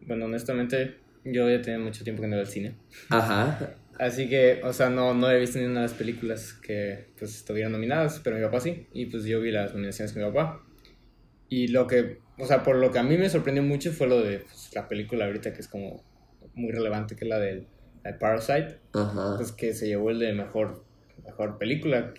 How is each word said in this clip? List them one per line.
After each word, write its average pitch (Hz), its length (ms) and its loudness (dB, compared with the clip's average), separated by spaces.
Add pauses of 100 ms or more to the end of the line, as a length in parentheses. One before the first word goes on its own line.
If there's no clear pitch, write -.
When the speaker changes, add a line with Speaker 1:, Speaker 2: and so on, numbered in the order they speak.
Speaker 1:
Bueno, 113 200 -4
honestamente, 123 720 -2 (280)
yo 120 240 2
ya 120 120 4
tenía 113 180 -4
mucho 110 240 -6
tiempo 110 180 -6
que 110 60 -2
no 107 80 0
iba 101 80 2
al 98 80 -6
cine. 104 240 -6 (340)
Speaker 2:
Ajá. 110 680 2 (220)
Speaker 1:
Así 127 320 -2
que, 127 340 8
o 127 100 -2
sea, 127 160 4
no, 127 260 2
no 127 160 4
he 127 80 8
visto 123 180 0
ni 123 80 0
una 123 140 0
de 117 80 2
las 117 60 -8
películas 110 600 -6
que, 101 540 -6 (100)
pues, 107 200 -10
estuvieron 110 340 -4
nominadas, 143 520 0
pero 113 120 0
mi 110 80 0
papá 113 160 0
sí. 165 340 -4
Y, 123 140 -6
pues, 113 160 -6
yo 110 180 0
vi 113 80 -2
las 101 240 -2
nominaciones 101 400 -6
con 107 80 -6
mi 104 60 -2
papá. 135 340 -2 (880)
Y 123 200 0
lo 123 180 4
que, 123 320 2 (180)
o 135 80 -8
sea, 131 180 4
por 135 120 6
lo 127 160 6
que 123 80 2
a 120 40 2
mí 151 140 4
me 190 120 4
sorprendió 143 340 2
mucho 143 300 0
fue 139 140 2
lo 123 140 6
de, 101 180 0
pues, - 360 -20
la 104 140 -6
película 107 360 -2
ahorita 104 280 -4
que - 80 -14
es - 80 -16
como 98 340 -12 (520)
muy 117 180 -4
relevante, 107 420 -2
que - 80 -10
es 113 60 -2
la 110 100 0
de, 95 280 -4 (360)
la 101 80 -8
de - 80 -12
Parasite. 113 600 0 (140)
Speaker 2:
Ajá. 104 440 0
Speaker 1:
Pues, 113 160 -4
que 113 200 -2
se 110 140 -4
llevó 104 240 0
el 113 80 -2
de 110 140 0
mejor, 101 500 -4 (400)
mejor 107 340 -6
película, 127 600 0